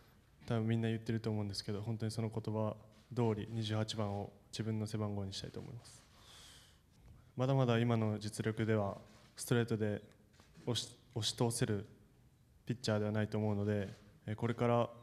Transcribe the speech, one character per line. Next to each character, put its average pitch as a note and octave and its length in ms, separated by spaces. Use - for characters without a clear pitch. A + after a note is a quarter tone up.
多 A#2+ 100
分 A2 100
み A2+ 100
ん A2+ 40
な A2+ 80
言 A2+ 80
っ A2 40
て A2+ 120
る A2+ 80
と A2 100
思 G#2+ 120
う - 20
ん G#2 40
で G2 60
す - 100
け A2 60
ど、 G2+ 100
本 A2 180
当 A2+ 80
に G#2+ 40
そ A2+ 100
の A2+ 80
言 A2 240
葉 G#2+ 220
通 A2 260
り、 G2+ 120
二 A2+ 100
十 G#2+ 140
八 G#2+ 200
番 G#2 160
を G2+ 200
自 - 140
分 A2 160
の G#2+ 80
背 G#2+ 100
番 G#2 160
号 G2+ 100
に G2 80
し - 80
た - 60
い - 60
と - 80
思 F#2+ 100
い - 40
ま A#2+ 100
す。 - 180
ま B2+ 100
だ C3+ 80
ま C3 120
だ A#2 120
今 A#2 180
の G#2+ 220
実 G#2 260
力 A2 220
で A2 80
は、 G2+ 220
ス - 80
ト C3 100
レ A#2+ 60
ー A#2 40
ト A#2 120
で G#2 260
押 B2 80
し、 - 220
押 G#2+ 100
し - 100
通 A#2 180
せ A#2+ 140
る G2+ 200
ピ A#2 80
ッ G#2+ 40
チ - 120
ャ G#2+ 60
ー - 20
で G#2 60
は G#2 80
な G#2+ 100
い G#2 60
と G#2+ 100
思 G#2+ 140
う - 20
の G2+ 100
で、 G#2 240
え A2 60
ー、 - 20
こ A#2 140
れ A#2 60
か A#2+ 120
ら A#2+ 240